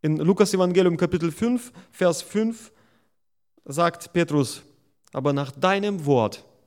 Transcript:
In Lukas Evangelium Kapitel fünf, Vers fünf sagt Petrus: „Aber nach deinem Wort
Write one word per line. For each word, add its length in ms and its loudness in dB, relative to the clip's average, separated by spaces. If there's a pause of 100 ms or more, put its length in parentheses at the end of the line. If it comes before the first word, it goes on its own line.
In 140 0
Lukas 380 2
Evangelium 420 2
Kapitel 340 -2
fünf, 440 -4 (180)
Vers 300 0
fünf 500 -4 (920)
sagt 480 -2
Petrus: 480 0 (500)
„Aber 220 -2
nach 180 -4
deinem 540 -2
Wort 400 0 (220)